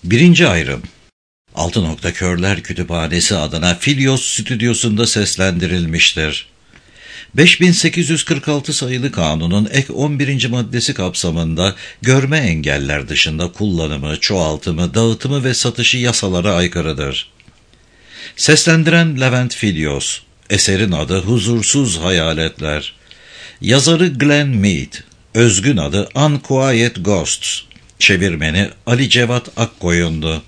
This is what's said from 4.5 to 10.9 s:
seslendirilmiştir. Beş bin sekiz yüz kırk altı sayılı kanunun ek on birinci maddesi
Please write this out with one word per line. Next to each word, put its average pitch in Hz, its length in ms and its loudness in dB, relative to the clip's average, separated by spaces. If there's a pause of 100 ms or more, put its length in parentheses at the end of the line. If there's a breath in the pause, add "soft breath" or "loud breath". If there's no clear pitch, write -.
seslendirilmiştir. 87 1400 0 (880 loud breath)
Beş 156 260 6
bin 180 120 6
sekiz 165 380 0
yüz 160 140 0
kırk 139 240 -2
altı 147 240 -2
sayılı 127 400 -4
kanunun 85 600 0
ek 135 200 -2
on 143 260 -2
birinci 131 300 -2
maddesi 120 460 -2